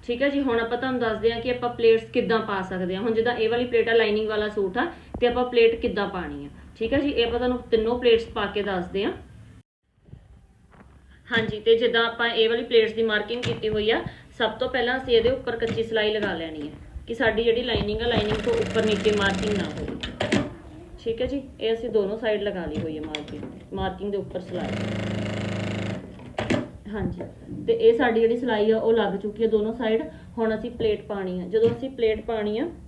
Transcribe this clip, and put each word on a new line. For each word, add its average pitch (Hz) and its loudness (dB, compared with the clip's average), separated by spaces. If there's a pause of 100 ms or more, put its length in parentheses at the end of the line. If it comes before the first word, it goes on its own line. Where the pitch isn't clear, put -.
ਠੀਕ 240 -2
ਹੈ 285 4
ਜੀ, 277 2
ਹੁਣ 233 2
ਆਪਾਂ 226 -2
ਤੁਹਾਨੂੰ 254 -2
ਦੱਸਦੇ 226 2
ਹਾਂ 226 -4
ਕਿ 247 -2
ਆਪਾਂ 247 -2
ਪਲੇਟਸ 226 4
ਕਿੱਦਾਂ 226 0
ਪਾ 202 -2
ਸਕਦੇ 185 -4
ਹਾਂ। 196 -4
ਹੁਣ 226 0
ਜਿੱਦਾਂ 240 2
ਇਹ 220 2
ਵਾਲੀ 240 2
ਪਲੇਟ 226 2
ਆ, 226 4
ਲਾਈਨਿੰਗ 214 4
ਵਾਲਾ 214 0
ਸੂਟ 202 -2
ਆ, 339 0 (280)
ਤੇ 240 4
ਆਪਾਂ 247 2
ਪਲੇਟ 233 6
ਕਿੱਦਾਂ 202 -2
ਪਾਣੀ 147 -6
ਆ। 143 -12 (300)
ਠੀਕ 226 -2
ਹੈ 277 4
ਜੀ, 285 0
ਇਹ 233 2
ਆਪਾਂ 233 -2
ਤੁਹਾਨੂੰ 247 0
ਤਿੰਨੋਂ 233 2
ਪਲੇਟਸ 226 6
ਪਾ 208 -4
ਕੇ 202 -4
ਦੱਸਦੇ 196 -2
ਹਾਂ। 349 0 (2250)
ਹਾਂਜੀ, 214 0
ਤੇ 226 6
ਜਿੱਦਾਂ 233 4
ਆਪਾਂ 233 0
ਇਹ 226 4
ਵਾਲੀ 233 0
ਪਲੇਟਸ 220 4
ਦੀ 226 0
ਮਾਰਕਿੰਗ 220 0
ਕੀਤੀ 226 -2
ਹੋਈ 214 0
ਆ, 330 0 (340)
ਸਭ 220 0
ਤੋਂ 254 -2
ਪਹਿਲਾਂ 254 0
ਅਸੀਂ 254 4
ਇਹਦੇ 226 6
ਉੱਪਰ 247 -2
ਕੱਚੀ 226 -2
ਸਿਲਾਈ 214 0
ਲਗਾ 202 -2
ਲੈਣੀ 156 -8
ਹੈ 151 -12 (340)
ਕਿ 233 -6
ਸਾਡੀ 226 2
ਜਿਹੜੀ 233 4
ਲਾਈਨਿੰਗ 214 0
ਆ, 233 0
ਲਾਈਨਿੰਗ 214 0
ਤੋਂ 240 2
ਉੱਪਰ 220 0
ਨੀਚੇ 208 2
ਮਾਰਕਿੰਗ 196 0
ਨਾ 185 0
ਹੋਵੇ। - -6 (1080)
ਠੀਕ 226 -4
ਹੈ 254 0
ਜੀ, 262 -4 (160)
ਇਹ 226 0
ਅਸੀਂ 226 -4
ਦੋਨੋਂ 208 0
ਸਾਈਡ 214 0
ਲਗਾ 185 -4
ਲਈ 151 -4
ਹੋਈ 156 -6
ਹੈ 151 -6
ਮਾਰਕਿੰਗ, 151 -8 (300)
ਮਾਰਕਿੰਗ 190 -4
ਦੇ 202 -2
ਉੱਪਰ - -6
ਸਿਲਾਈ। - -6 (2250)
ਹਾਂਜੀ, - -4 (460)
ਤੇ 226 4
ਇਹ 226 6
ਸਾਡੀ 226 2
ਜਿਹੜੀ 233 4
ਸਿਲਾਈ 220 2
ਆ, 220 4
ਉਹ 226 2
ਲੱਗ 202 2
ਚੁੱਕੀ 208 -4
ਹੈ 220 2
ਦੋਨੋਂ 214 2
ਸਾਈਡ। 226 0 (340)
ਹੁਣ 226 0
ਅਸੀਂ 233 -8
ਪਲੇਟ 214 -2
ਪਾਣੀ 185 -4
ਆ। 180 -8
ਜਦੋਂ 220 4
ਅਸੀਂ 262 -4
ਪਲੇਟ 220 0
ਪਾਣੀ 214 -2
ਆ 339 -2 (180)